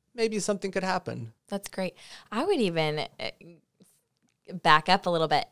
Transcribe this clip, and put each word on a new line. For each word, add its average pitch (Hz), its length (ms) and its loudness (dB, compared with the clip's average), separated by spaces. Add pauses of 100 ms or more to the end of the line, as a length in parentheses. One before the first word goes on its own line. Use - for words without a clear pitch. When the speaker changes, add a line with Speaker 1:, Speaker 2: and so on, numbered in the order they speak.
(140)
Speaker 1:
maybe 220 240 -2
something 202 320 -2
could 185 140 -4
happen. 123 480 -4 (160)
Speaker 2:
That's 196 200 -8
great. 185 260 -6 (360)
I 226 140 -2
would 370 160 2
even, 156 400 0 (180)
uh, 127 120 -8 (1300)
back 160 260 6
up 185 180 2
a 180 40 0
little 160 180 2
bit 151 240 2